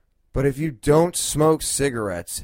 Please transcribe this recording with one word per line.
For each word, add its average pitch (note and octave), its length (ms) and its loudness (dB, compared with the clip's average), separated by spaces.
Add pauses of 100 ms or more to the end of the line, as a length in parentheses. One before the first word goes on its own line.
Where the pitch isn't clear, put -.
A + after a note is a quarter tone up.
(320)
But C3+ 160 0
if C3 100 -2
you D#3 140 -4
don't D#3 440 2
smoke D#3 460 2
cigarettes G#2+ 840 -4